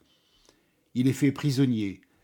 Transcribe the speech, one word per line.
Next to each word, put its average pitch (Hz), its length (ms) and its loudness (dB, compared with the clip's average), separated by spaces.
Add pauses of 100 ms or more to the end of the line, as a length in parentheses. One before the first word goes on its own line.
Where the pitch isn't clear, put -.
(960)
Il 127 140 2
est 131 60 0
fait 139 180 2
prisonnier 123 680 -2 (220)